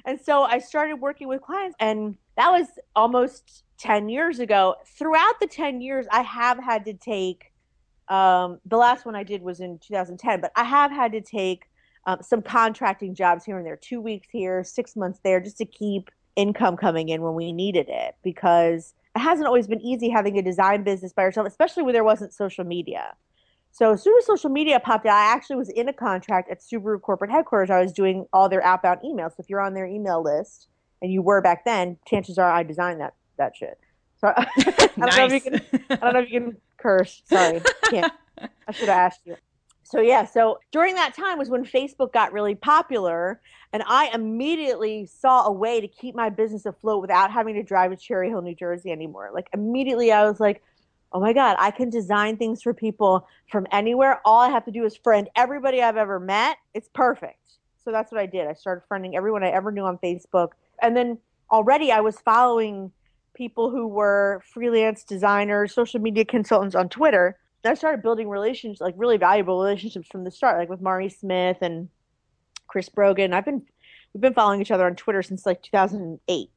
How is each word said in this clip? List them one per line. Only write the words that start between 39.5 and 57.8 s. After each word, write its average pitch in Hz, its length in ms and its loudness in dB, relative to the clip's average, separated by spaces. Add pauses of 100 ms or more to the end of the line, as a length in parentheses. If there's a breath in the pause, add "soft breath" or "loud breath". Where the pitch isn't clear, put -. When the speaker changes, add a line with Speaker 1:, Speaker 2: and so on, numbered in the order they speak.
Speaker 1:
So - 200 -2
yeah, 233 240 6
so 220 340 2 (120)
during 349 220 2
that 320 220 -2
time 359 240 -4
was 269 100 -6
when 247 160 -4
Facebook 262 480 -4
got 220 180 2
really 208 220 -2
popular, 202 880 0 (320 soft breath)
and 208 140 -4
I 254 260 2
immediately 226 960 -4
saw 254 400 2
a 214 40 0
way 220 300 -2
to 208 60 -6
keep 214 260 -14
my 226 160 -2
business 214 380 -4
afloat 208 340 -4
without 190 300 2
having 220 240 -2
to 208 80 -6
drive 185 260 0
to 190 80 -10
Cherry 190 320 -4
Hill, 208 140 -6
New 175 100 -10
Jersey 175 380 -8
anymore. 151 420 -12
Like, 185 180 -10
immediately 240 600 0
I 214 140 6
was 208 140 0
like, 208 240 0 (480)
"Oh 180 80 -4
my 214 140 2
God, 240 260 4
I 196 100 2
can 247 220 -4
design 208 460 0
things 220 260 -4
for 233 100 -2
people 202 540 0 (240 soft breath)
from 196 200 -4
anywhere. 240 540 2
All 220 140 8
I 247 100 6
have 254 160 -2
to 240 60 -12
do 233 120 -6
is 208 120 -2
friend 208 400 2
everybody 254 480 0
I've 226 140 2
ever 196 220 -2
met. 214 380 0 (160)
It's 220 200 -12
perfect." - 440 -2 (460)